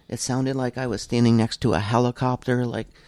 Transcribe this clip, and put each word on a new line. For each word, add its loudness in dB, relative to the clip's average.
It -8
sounded -2
like -4
I -6
was -6
standing 4
next 0
to 2
a 2
helicopter. 0
Like, -8